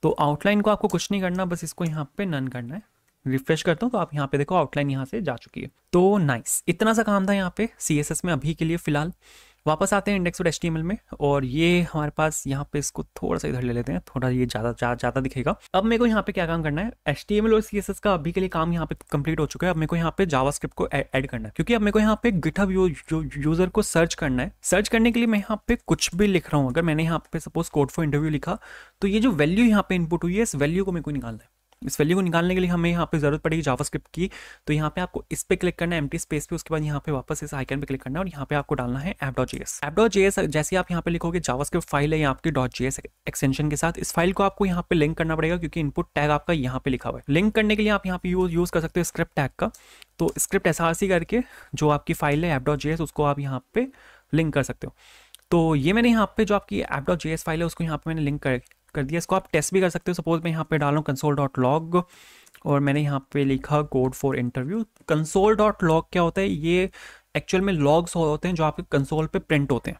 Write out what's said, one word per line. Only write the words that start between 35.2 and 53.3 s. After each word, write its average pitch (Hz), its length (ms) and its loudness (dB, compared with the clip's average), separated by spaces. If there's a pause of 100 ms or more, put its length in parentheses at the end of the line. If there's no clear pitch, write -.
इस - 120 -8
पे 190 140 0
क्लिक 175 220 -2
करना 175 160 -2
है, 165 60 0
एम्प्टी 147 180 -4
स्पेस - 280 -6
पे, 170 100 -6
उसके - 180 -6
बाद 156 80 -2
यहाँ 147 240 -4
पे 156 60 -4
वापस 143 300 -6
इस 147 120 -10
आइकन 135 260 -4
पे 143 60 -8
क्लिक 135 160 -6
करना 131 160 -6
है 190 60 -4
और 180 40 -6
यहाँ 143 180 -10
पे - 80 -4
आपको 147 200 -2
डालना 123 240 -4
है 170 260 -6
app 131 100 -4
dot 127 200 -2
J - 80 -8
S। - 220 -10
app 151 100 -6
dot 220 160 4
J 196 200 4
S, 190 160 0
जैसे 151 300 -2
आप 180 140 -2
यहाँ 170 120 -2
पे - 80 -2
लिखोगे, 170 300 -2
JavaScript 143 440 -2
फाइल 147 300 0
है 160 60 2
या 147 100 2
आपकी 143 200 -2
डॉट 131 260 0
जे 123 100 -2
एस 131 140 -4 (280)
एक्सटेंशन 147 420 0
के 147 60 -2
साथ, 165 220 0
इस - 140 -6
फाइल 175 200 2
को 196 100 0
आपको 196 240 2
यहाँ 175 240 -2
पे 180 60 4
लिंक 156 220 2
करना 160 180 0
पड़ेगा, 160 200 0
क्योंकि 170 240 -4
इनपुट 156 340 -2
टैग 147 160 2
आपका 147 220 0
यहाँ 131 320 -2
पे 143 60 0
लिखा 123 200 -4
हुआ 123 80 -6
है। 120 100 -16
लिंक 190 260 2
करने 214 220 2
के 214 60 0
लिए 214 100 2
आप 196 140 -2
यहाँ 185 160 -4
पे 180 60 -4
यूज़, 180 240 0
यूज़ 170 200 0
कर 175 80 2
सकते 160 200 -2
हो 170 40 2
स्क्रिप्ट - 320 -6
टैग 139 220 0
का। - 120 -2 (480)
तो 170 200 0
स्क्रिप्ट - 280 0
एसआरसी 165 420 0
करके 185 320 0 (340)
जो 151 140 2
आपकी 147 260 0
फाइल 147 300 0
है 151 160 0
app 131 100 -2
dot 147 160 -2
J 156 100 0
S, 160 40 -4
उसको 151 220 -4
आप 143 160 0